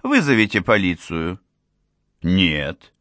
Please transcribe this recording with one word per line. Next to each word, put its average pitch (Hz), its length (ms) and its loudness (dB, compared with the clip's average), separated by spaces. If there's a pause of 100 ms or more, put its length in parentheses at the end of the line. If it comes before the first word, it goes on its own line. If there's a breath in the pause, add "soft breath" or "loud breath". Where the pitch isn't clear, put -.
Вызовите 139 580 2
полицию». 90 800 -2 (840)
«Нет». 78 800 -2